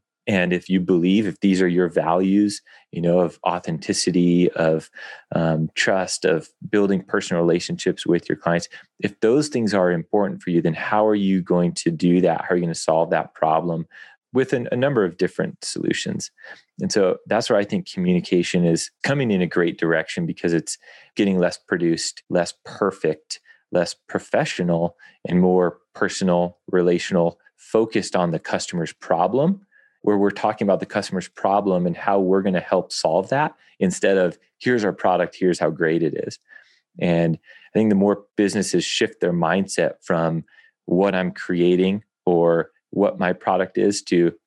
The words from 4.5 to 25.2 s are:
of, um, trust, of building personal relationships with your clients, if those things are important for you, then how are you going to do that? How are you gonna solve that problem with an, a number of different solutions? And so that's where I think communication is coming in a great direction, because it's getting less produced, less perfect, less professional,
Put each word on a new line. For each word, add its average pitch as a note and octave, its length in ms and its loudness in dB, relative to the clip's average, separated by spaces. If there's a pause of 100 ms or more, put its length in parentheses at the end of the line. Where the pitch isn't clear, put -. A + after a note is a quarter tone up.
of, D#2+ 380 -2 (460)
um, D#2+ 400 0
trust, F#2+ 480 -2
of D#2+ 260 0 (200)
building G2 340 2
personal F#2 400 -2
relationships F2 640 0
with F2 240 0
your - 80 -2
clients, E2+ 320 -2 (300)
if G2+ 200 -6
those C#3+ 300 2
things A2 240 -2
are F#2 180 2
important F#2 500 -2
for - 80 -8
you, E2+ 120 2
then D#2+ 140 0
how G#2+ 300 0
are G#2+ 100 2
you F#2+ 260 2
going F2 320 0
to - 180 -4
do F2 300 2
that? E2 200 0
How - 100 -4
are F#2 40 2
you F2 60 0
gonna E2+ 140 -4
solve D#2+ 340 0
that E2 240 -2
problem D#2+ 520 -2 (460)
with B2+ 220 0
an, B2 180 -2
a A#2+ 60 -2
number B2+ 260 2
of E2+ 140 -2
different - 460 -4
solutions? - 680 -6 (500)
And F#3 100 -4
so F#2+ 260 2 (100)
that's A2 220 -2
where G#2+ 100 4
I G2+ 60 0
think F#2+ 260 -6
communication F2+ 760 0
is E2 260 0 (120)
coming C3+ 260 -2
in F#2+ 120 2
a F2 60 0
great E2+ 300 -2
direction, E2 480 -2
because E2+ 280 -4
it's - 240 -2 (380)
getting G2 220 2
less F2+ 200 0
produced, E2+ 720 -4
less F2 240 -2 (100)
perfect, - 800 -4 (320)
less F2 200 0 (140)
professional, F2 880 -2 (320)